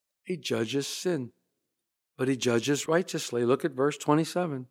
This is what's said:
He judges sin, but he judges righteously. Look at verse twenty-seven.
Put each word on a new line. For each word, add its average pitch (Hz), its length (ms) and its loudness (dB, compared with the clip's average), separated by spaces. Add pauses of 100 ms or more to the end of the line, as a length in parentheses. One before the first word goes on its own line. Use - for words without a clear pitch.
(220)
He 180 140 -6
judges 123 500 -2
sin, 147 460 -4 (840)
but 131 100 0
he 135 80 2
judges 120 520 2
righteously. 160 560 0
Look 131 200 2
at 160 80 -2
verse 139 240 0
twenty-seven. 156 760 0